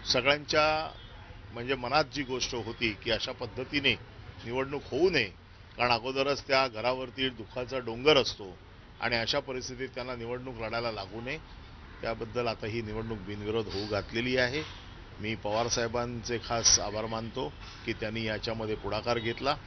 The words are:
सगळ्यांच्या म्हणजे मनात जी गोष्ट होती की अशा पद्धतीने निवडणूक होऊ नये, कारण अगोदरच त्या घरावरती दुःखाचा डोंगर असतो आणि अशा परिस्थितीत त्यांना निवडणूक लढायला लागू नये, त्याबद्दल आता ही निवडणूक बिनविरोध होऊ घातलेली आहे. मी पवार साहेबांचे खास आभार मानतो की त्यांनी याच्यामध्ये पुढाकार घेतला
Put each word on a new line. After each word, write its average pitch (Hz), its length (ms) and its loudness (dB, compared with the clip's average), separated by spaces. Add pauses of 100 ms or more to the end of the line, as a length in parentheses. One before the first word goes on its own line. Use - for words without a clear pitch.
(120)
सगळ्यांच्या 151 840 4 (540)
म्हणजे 123 220 0
मनात 131 300 4
जी 135 180 -4
गोष्ट 123 320 -2
होती 113 480 0
की 117 80 -2
अशा 110 220 0
पद्धतीने 127 640 0 (500)
निवडणूक 135 460 -2
होऊ 165 200 4
नये, 139 140 4 (520)
कारण 120 140 4
अगोदरच 135 580 2
त्या 135 200 6
घरावरती 127 600 0
दुःखाचा 123 500 -4
डोंगर 123 380 6
असतो 98 420 2 (420)
आणि 117 160 2
अशा 117 240 2
परिस्थितीत 127 540 -6
त्यांना 127 200 -6
निवडणूक 123 460 -6
लढायला 113 320 0
लागू 101 280 -6
नये, 135 180 -4 (640)
त्याबद्दल 113 440 -2
आता 110 200 -2
ही 113 160 -2
निवडणूक 110 360 -4
बिनविरोध 104 480 -2
होऊ 98 200 -4
घातलेली 110 500 0
आहे. 127 260 2 (580)
मी 110 140 -2
पवार 107 340 2
साहेबांचे 120 680 0
खास 117 420 4
आभार 104 260 -2
मानतो 113 460 -4 (340)
की 110 60 0
त्यांनी 113 320 -2
याच्यामध्ये 110 500 -2
पुढाकार 107 440 0
घेतला 123 380 0 (100)